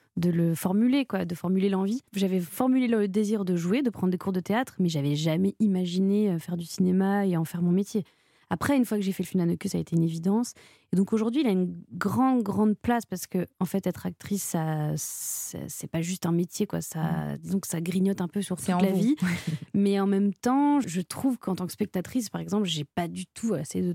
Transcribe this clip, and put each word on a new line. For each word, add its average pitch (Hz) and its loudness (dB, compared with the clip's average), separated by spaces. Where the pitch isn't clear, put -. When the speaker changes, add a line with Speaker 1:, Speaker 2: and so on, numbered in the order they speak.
Speaker 1:
de 175 2
le 170 2
formuler, 233 2
quoi, 185 -4
de 175 -6
formuler 190 0
l'envie. 196 0
J'avais 190 0
formulé 254 2
le 214 2
désir 208 0
de 180 2
jouer, 180 2
de 247 2
prendre 185 0
des 180 0
cours 196 -4
de 185 0
théâtre, 220 -2
mais 180 4
j'avais 147 0
jamais 160 2
imaginé, 196 2
euh, 170 0
faire 170 -6
du 170 -6
cinéma 190 2
et 180 2
en 165 2
faire 175 -6
mon 175 4
métier. 202 0
Après, 277 0
une 254 4
fois 214 -2
que 208 -2
j'ai 190 0
fait 185 -4
le 175 -4
film 185 0
d'Anneke, 170 0
ça 175 -2
a - -2
été 165 -2
une 165 4
évidence. 170 0
Et 180 2
donc 196 2
aujourd'hui, 226 2
il 294 2
a 226 2
une 180 0
grande, 240 2
grande 202 2
place 240 0
parce - -8
que, 180 -2
en 185 2
fait, 185 -2
être - -4
actrice, 185 -6
ça, 156 -2
c'est, - -8
c'est - -12
pas 165 -4
juste 180 -4
un 170 2
métier, 175 0
quoi. 165 -4
Ça, - -8
Speaker 2:
Mm. 143 -6
Speaker 1:
disons 165 -2
que - -12
ça 165 -4
grignote 190 0
un 175 -2
peu 202 -4
sur 180 -6
Speaker 2:
C'est - -2
Speaker 1:
toute 180 2
Speaker 2:
en - 4
Speaker 1:
la 190 4
Speaker 2:
vous. 185 2
Speaker 1:
vie. 240 4
Speaker 2:
<laughs> 175 -4
Speaker 1:
Mais 202 2
en 196 2
même 202 2
temps, 285 2
je 185 -2
trouve 247 -2
qu'en 185 -2
tant 180 -4
que 165 -6
spectatrice, 202 -4
par - -6
exemple, 196 0
j'ai 160 -4
pas 170 -4
du 180 -8
tout 226 -4
assez 156 -4
de 180 0